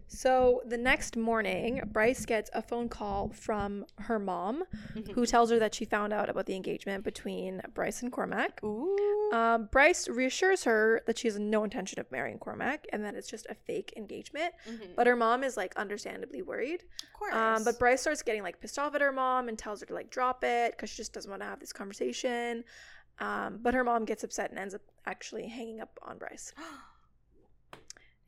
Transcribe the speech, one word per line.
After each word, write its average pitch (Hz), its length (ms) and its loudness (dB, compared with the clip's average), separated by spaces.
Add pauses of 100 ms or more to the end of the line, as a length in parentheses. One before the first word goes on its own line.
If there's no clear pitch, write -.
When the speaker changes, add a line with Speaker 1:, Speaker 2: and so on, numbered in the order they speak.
Speaker 1:
So 254 580 6
the 233 120 -4
next 262 400 2
morning, 226 720 0
Bryce 214 380 4
gets 214 280 0
a 220 80 0
phone 240 280 -4
call 202 400 -2
from 202 560 -4 (120)
her 220 220 0
mom, 196 440 -2 (300)
Speaker 2:
Mm-hmm. 208 200 -8
Speaker 1:
who 240 120 4
tells 233 240 6
her 233 100 6
that 214 160 2
she - 80 -4
found 208 300 0
out 208 160 0
about - 160 0
the 196 100 -2
engagement 190 480 -4
between 190 580 -6 (120)
Bryce - 280 -2
and 247 120 -4
Cormac. 226 500 -2
Speaker 2:
Ooh. 403 720 0
Speaker 1:
Um, 226 380 4
Bryce 302 360 8
reassures 262 560 2
her 220 440 4
that 226 100 0
she - 100 0
has 208 120 0
no 208 240 2
intention 196 360 -6
of - 120 -8
marrying 113 280 -4
Cormac - 540 -6
and 208 100 -4
that 208 120 -6
it's 202 120 -8
just - 220 -12
a 214 60 -10
fake - 420 -6
engagement. 285 560 -6 (120)
Speaker 2:
Mm-hmm. 220 300 -12
Speaker 1:
But 240 120 6
her 247 80 8
mom 240 280 4
is, 262 140 -2
like, 185 180 -4
understandably 202 680 -6
worried. 302 420 -4 (180)
Speaker 2:
Of - 100 -18
course. 403 200 -6
Speaker 1:
Um, 220 320 2
but 240 140 2
Bryce 247 220 6
starts 302 200 0
getting, 214 220 -2
like, - 180 -8
pissed - 180 -10
off 285 160 0
at 285 60 4
her 277 100 6
mom 254 380 2
and 220 100 -6
tells 208 220 -8
her 202 60 -14
to, 175 60 -6
like, 175 180 -8
drop 254 320 0
it 240 340 2
'cause 214 140 -8
she - 60 -10
just 220 160 -8
doesn't 202 160 -10
wanna 196 160 -8
have 196 140 -10
this - 140 -16
conversation. 240 880 -4 (560)
Um, 208 420 -4
but 240 120 2
her 262 100 2
mom 233 220 2
gets 214 200 -4
upset 214 260 -4
and - 80 -10
ends 196 160 -8
up 208 60 -10 (240)
actually 196 420 -8
hanging 226 340 -10
up - 220 -14
on - 140 -14
Bryce. - 400 -12
Speaker 2:
<gasps> 294 60 -10 (1600)